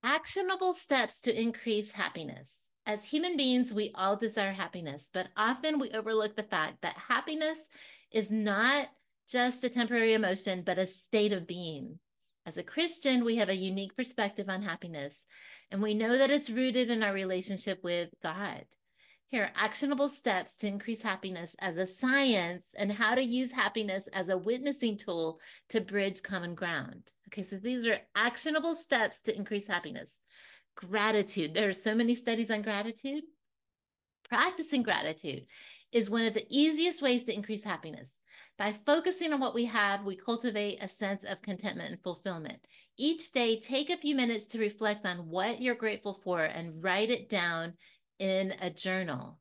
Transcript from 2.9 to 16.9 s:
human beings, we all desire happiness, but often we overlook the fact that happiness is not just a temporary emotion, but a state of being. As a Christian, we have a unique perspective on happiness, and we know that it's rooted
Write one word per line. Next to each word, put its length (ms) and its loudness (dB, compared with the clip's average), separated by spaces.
human 320 0
beings, 340 4
we 220 -2
all 220 2
desire 360 0
happiness, 580 -8
but 240 -4
often 460 2
we 120 -4
overlook 440 0
the 60 -4
fact 400 -2
that 120 -4
happiness 500 0
is 180 0
not 580 4
just 380 2
a 60 4
temporary 420 4
emotion, 500 2
but 160 2
a 80 4
state 460 2
of 140 -2
being. 520 -8
As 140 -8
a 40 -6
Christian, 600 2
we 120 2
have 120 4
a 80 2
unique 400 -4
perspective 540 -2
on 120 -2
happiness, 600 -6
and 100 -2
we 140 2
know 240 4
that 120 6
it's 200 2
rooted 400 2